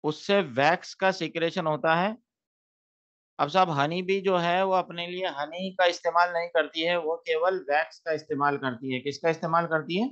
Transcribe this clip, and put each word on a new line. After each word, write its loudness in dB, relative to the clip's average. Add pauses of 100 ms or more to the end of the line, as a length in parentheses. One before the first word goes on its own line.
उससे 0 (120)
wax 2
का 2
secretion -2
होता 2
है। 2 (1200)
अब 0
साहब 4
honey 0
बी 0
जो 2
है 2
वो 0
अपने -2
लिए -6
honey -8
का 2
इस्तेमाल 2
नहीं -2
करती 0
है, 0
वो -2
केवल 0 (140)
wax -2
का -6
इस्तेमाल -2
करती -4
है। -4
किसका -2
इस्तेमाल 0
करती -2
है? -2